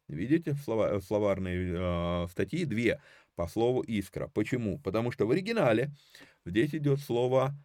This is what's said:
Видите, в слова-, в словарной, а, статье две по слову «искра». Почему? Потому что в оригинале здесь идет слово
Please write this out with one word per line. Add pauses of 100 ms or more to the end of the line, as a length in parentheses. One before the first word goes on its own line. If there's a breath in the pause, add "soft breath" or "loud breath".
Видите,
в
слова-,
в
словарной,
а,
статье
две (340 soft breath)
по
слову
«искра».
Почему?
Потому
что
в
оригинале (540 loud breath)
здесь
идет
слово